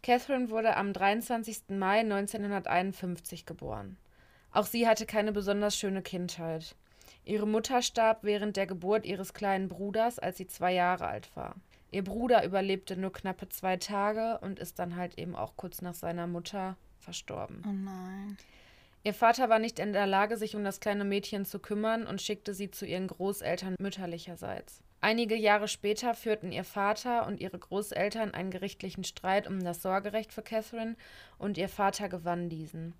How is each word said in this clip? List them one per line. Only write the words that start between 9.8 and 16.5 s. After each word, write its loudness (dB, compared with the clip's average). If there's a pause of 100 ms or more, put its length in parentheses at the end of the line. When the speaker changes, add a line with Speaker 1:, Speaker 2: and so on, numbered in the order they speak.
Speaker 1:
als -2
sie -10
zwei 2
Jahre 4
alt -6
war. -8 (360)
Ihr -2
Bruder 6
überlebte 0
nur -2
knappe -6
zwei 0
Tage 0
und -6
ist -10
dann -4
halt -6
eben -6
auch -6
kurz -10
nach -6
seiner -4
Mutter -4 (220)